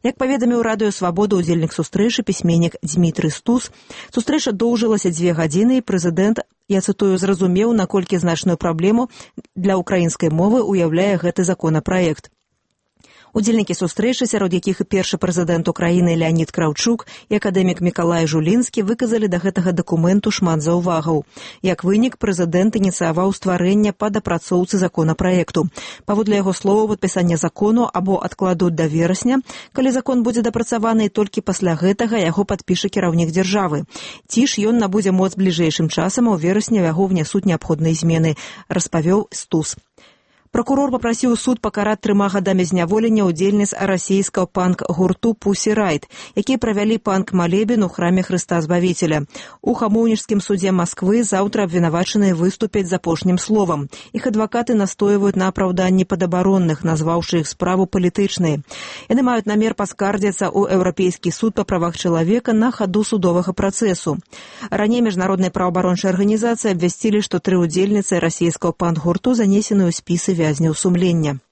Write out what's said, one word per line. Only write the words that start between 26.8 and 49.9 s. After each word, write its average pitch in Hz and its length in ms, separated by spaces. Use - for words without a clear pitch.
падпісанне 180 400
закону 208 560
або 185 320
адкладуць 180 500
да 160 140
верасня, 185 560
калі 262 160
закон 247 320
будзе 214 180
дапрацаваны, 226 640
і 190 60
толькі 208 320
пасля 185 320
гэтага 202 400
яго 185 320
падпіша 185 400
кіраўнік 170 400
дзяржавы. 180 560
Ці 233 220
ж 208 240
ён 240 80
набудзе 196 320
моц 185 240
бліжэйшым 165 560
часам, 214 400
а - 20
ў 165 140
верасні 214 320
ў 160 160
яго 190 160
ўнясуць 180 320
неабходныя 160 480
змены, 160 480
распавёў 175 580
Стус. - 460
Пракурор 269 400
папрасіў 240 480
суд 247 240
пакараць 214 400
трыма 202 320
гадамі 190 320
зняволення 196 640
ўдзельніц 196 480
расійскага 190 720
панк-гурту 185 880
«Пусі 208 400
Райт», 180 320
якія 262 160
правялі 220 400
панк-малебен 190 880
у 180 80
храме 180 320
Хрыста 180 400
Збавіцеля. 165 640
У - 160
Хамоўніцкім 220 640